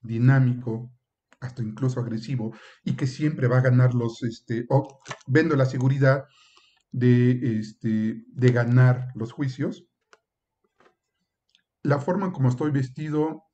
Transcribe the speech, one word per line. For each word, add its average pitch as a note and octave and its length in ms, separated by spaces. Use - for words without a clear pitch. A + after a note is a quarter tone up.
dinámico, A#2+ 920
hasta B2 220
incluso B2 380
agresivo, A2+ 560
y - 120
que C#3 120
siempre D3 400
va B2 120
a B2+ 40
ganar B2 320
los, A#2 280
este, A#2 460
o - 320
vendo D#3 280
la C3+ 120
seguridad C3+ 580
de, B2 680
este, A2 680
de B2 260
ganar B2 600
los A2+ 180
juicios, C#3+ 540
la C#3+ 160
forma F#3 280
en F3+ 60
como C3 160
estoy D3+ 240
vestido D3+ 800